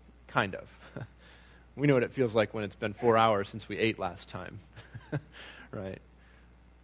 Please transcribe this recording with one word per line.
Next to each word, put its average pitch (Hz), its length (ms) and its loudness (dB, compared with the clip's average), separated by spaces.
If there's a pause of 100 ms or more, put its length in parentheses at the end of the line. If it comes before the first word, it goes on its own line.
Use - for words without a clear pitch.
(260)
kind 104 300 0
of. - 120 -14 (280)
<laughs> 127 100 -10 (680)
We 139 120 0
know 143 80 6
what 123 80 6
it 101 100 -2
feels 117 220 0
like 107 180 2
when 110 120 -4
it's 95 120 -10
been 107 160 -4
four 117 240 4
hours 110 320 4
since - 180 -12
we 98 120 -6
ate 107 200 2
last 90 300 -8
time, 90 300 -12 (520)
<laughs> - 600 -12
right? 95 280 -10 (840)